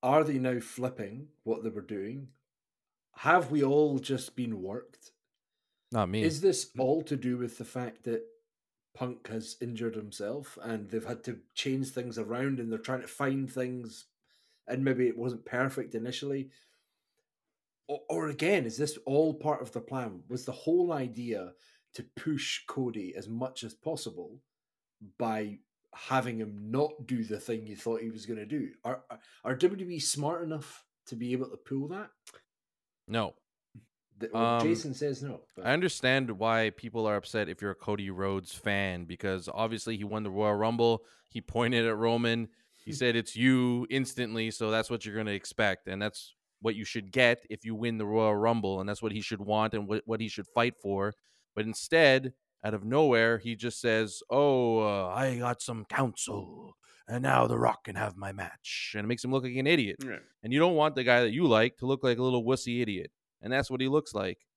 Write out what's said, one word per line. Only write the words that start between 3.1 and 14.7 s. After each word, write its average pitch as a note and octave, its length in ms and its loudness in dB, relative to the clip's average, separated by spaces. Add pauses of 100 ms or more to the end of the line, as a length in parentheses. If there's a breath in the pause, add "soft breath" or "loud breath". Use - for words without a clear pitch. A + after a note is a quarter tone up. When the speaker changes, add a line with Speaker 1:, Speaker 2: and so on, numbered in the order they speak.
Speaker 1:
Have D#3 340 4
we D3 120 4
all C#3 360 6
just C3 360 -4
been A2+ 280 -4
worked? - 480 -10 (840)
Speaker 2:
Not G#2+ 160 2
me. G#2 140 0
Speaker 1:
Is D#3 180 2
this - 380 2
all C3+ 240 2
to D3 140 -2
do B2 200 -2
with A#2+ 220 -6
the A#2 80 -8
fact B2 380 -8
that A2+ 180 -2 (720)
Punk B2 340 -8
has A2+ 320 -8
injured A#2 340 -4
himself A2 680 -8
and A2 260 -6
they've A2 160 -4
had A#2 200 -8
to A#2+ 160 -10 (140)
change C3 360 -4
things B2 280 -8
around B2 400 -2
and A#2 140 -4
they're A2 60 -4
trying B2+ 240 -6
to - 40 -12
find C3+ 440 -2
things B2+ 560 -6 (600)
and C3 160 -2